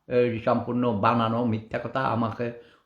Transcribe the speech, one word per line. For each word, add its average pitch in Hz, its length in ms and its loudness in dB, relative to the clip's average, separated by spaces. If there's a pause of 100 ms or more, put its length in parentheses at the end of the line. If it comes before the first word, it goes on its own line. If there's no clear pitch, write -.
এই 120 320 2
সম্পূর্ণ 120 600 0
বানানো 117 460 2
মিথ্যা 110 340 -2
কথা। 131 280 -4
আমাকে 117 560 -2 (220)